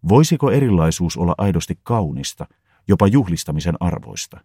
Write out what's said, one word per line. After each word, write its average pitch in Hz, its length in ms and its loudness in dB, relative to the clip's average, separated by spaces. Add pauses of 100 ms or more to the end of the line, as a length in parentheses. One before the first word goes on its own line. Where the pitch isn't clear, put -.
Voisiko 143 420 4
erilaisuus 90 640 0
olla 85 200 0
aidosti 90 460 -2
kaunista, 76 640 -6 (400)
jopa 101 200 4
juhlistamisen 85 720 0
arvoista? - 640 -6